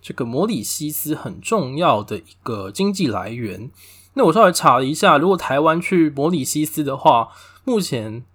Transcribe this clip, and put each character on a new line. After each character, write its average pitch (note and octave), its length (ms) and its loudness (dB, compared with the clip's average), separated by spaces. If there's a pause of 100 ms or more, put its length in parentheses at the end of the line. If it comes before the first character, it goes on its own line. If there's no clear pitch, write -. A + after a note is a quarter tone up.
这 - 100 -16
个 C3+ 120 -6
摩 B2 200 -2
里 G#3+ 160 -2
西 D3 300 -6
斯 D3+ 240 -6
很 G2+ 260 -12
重 C#3+ 360 -4
要 D3 260 2
的 G#2 160 -8
一 - 240 -18
个 G2+ 300 -8
经 G3+ 200 -2
济 F#3 140 -2
来 G2 240 -4
源。 A2 400 -10 (440)
那 C4+ 100 2
我 - 80 6
稍 A3+ 100 6
微 F#3 80 8
查 C#3+ 280 4
了 C3+ 60 0
一 C3+ 80 -2
下， D#3 260 4
如 E3 100 2
果 F#3+ 80 4
台 C#3 240 -2
湾 D#3+ 200 2
去 E3+ 300 2
摩 C#3 180 -2
里 F3 140 0
西 D3+ 220 -2
斯 D3+ 180 -4
的 C3+ 140 -4
话， B2+ 320 4 (340)
目 A#3 180 0
前 A2+ 440 -6 (100)